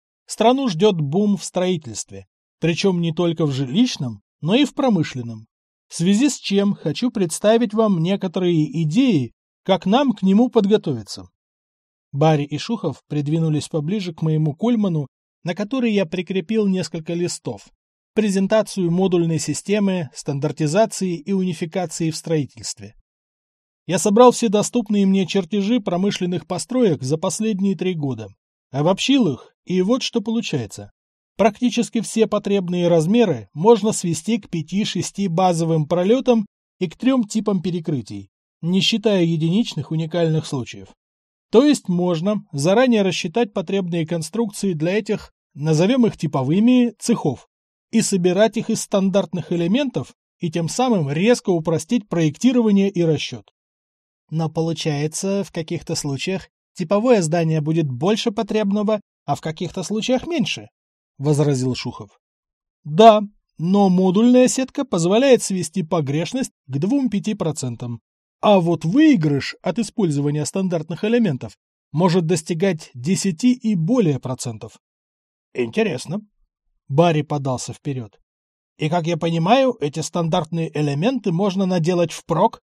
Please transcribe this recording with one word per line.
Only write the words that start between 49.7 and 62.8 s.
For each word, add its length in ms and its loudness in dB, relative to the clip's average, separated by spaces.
и 120 -4
тем 160 -4
самым 420 0
резко 420 2
упростить 580 -2
проектирование 800 2
и 140 -2
расчёт. 420 -2
Но 180 -2
получается, 960 -2
в 80 -10
каких-то 420 -6
случаях 560 -6
типовое 480 2
здание 400 0
будет 260 -2
больше 440 -2
потребного, 680 -2
а 100 -2
в 60 -16
каких-то 420 -8
случаях 420 -2
меньше, 440 -4
возразил 580 0
Шухов. 440 -12